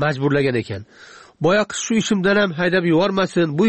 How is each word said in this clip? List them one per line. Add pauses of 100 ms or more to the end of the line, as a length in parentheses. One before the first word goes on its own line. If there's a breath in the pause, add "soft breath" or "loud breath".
majburlagan
ekan. (600 loud breath)
"Boya
qiz
shu (100)
ishimdan
ham
haydab
yubormasin, (120)
bu